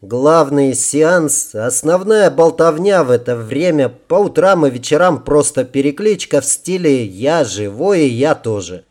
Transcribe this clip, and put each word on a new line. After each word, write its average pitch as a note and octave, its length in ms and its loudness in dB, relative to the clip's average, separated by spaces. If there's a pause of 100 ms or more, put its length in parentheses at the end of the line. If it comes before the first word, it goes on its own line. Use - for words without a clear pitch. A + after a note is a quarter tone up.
Главный C#3 720 2
сеанс, D#3 800 0
основная F3+ 760 0
болтовня E3 720 2
в B2+ 80 0
это B2 240 0
время, C3+ 520 -2
по A#2+ 280 -4
утрам F3+ 500 2
и C3+ 60 2
вечерам D3+ 520 0
просто C#3+ 400 0
перекличка D3 800 -2
в - 40 -8
стиле D#3+ 600 -2
«я C3 380 -2
живой» A2+ 640 -2
и C3+ 40 2
«я B2+ 240 0
тоже». F2+ 580 -8